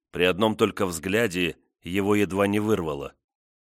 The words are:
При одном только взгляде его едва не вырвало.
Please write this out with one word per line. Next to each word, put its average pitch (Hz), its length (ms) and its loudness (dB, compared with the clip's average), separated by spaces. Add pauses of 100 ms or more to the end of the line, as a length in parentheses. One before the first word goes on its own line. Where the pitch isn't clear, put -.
(120)
При 82 140 0
одном 101 300 2
только 104 300 0
взгляде 90 720 -2 (240)
его 98 320 0
едва 101 320 2
не 101 140 2
вырвало. 82 560 -2 (460)